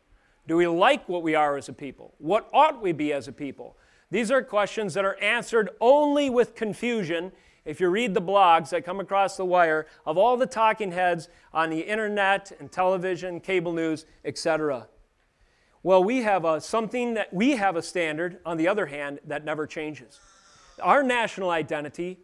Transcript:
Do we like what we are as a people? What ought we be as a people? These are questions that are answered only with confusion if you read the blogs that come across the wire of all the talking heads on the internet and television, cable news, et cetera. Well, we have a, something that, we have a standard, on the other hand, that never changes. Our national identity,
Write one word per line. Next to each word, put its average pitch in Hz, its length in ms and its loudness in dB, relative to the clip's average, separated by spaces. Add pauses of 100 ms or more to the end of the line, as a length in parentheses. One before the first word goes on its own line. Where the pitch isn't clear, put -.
(480)
Do 165 80 0
we 170 120 4
like 202 420 2
what 175 140 -4
we 160 100 0
are 147 240 2
as 139 100 -12
a 139 60 -12
people? - 460 -16
What 202 340 -2
ought 277 260 4
we 196 120 -2
be 147 200 -2
as 135 160 -6
a 139 40 -14
people? 131 440 -14 (360)
These 208 180 0
are 262 140 2
questions 202 500 -2
that 196 120 0
are 196 140 -4
answered 226 600 0
only 285 500 4
with 240 240 0
confusion 190 800 -4 (320)
if 156 160 -10
you 180 100 2
read 208 240 0
the 165 80 0
blogs 175 480 4
that 175 140 -2
come 185 160 -8
across 196 380 0
the 190 80 -4
wire 165 420 2 (180)
of 156 120 -2
all 233 180 4
the 247 100 0
talking 214 460 0
heads 175 380 -2 (240)
on 160 160 0
the 160 100 -4
internet 202 800 -2
and 139 120 -18
television, 185 680 -2
cable 175 320 -2
news, 160 340 -4 (200)
et 139 120 -8
cetera. 151 500 -2 (960)
Well, 185 220 6
we 240 200 0
have 196 200 2
a, 160 160 0
something 226 540 -4
that, 208 200 -6
we 220 180 2
have 196 240 0
a 165 60 -4
standard, 170 640 -4
on 165 120 -6
the 160 100 2
other 196 200 0
hand, 143 380 -10
that 147 200 -8
never 151 200 -6
changes. 147 540 -12 (640)
Our 220 220 4
national 226 480 -2
identity, 165 720 -4